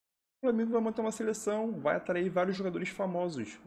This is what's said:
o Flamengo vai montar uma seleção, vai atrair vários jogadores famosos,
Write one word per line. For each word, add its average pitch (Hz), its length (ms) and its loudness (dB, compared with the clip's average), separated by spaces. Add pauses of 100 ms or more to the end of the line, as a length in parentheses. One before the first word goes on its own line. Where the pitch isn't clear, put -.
(440)
o - 40 2
Flamengo 226 240 2
vai 233 100 4
montar 220 200 0
uma 220 100 0
seleção, 220 680 -2
vai 147 160 2
atrair 180 340 0
vários 185 260 2
jogadores 185 340 -2
famosos, 175 760 -2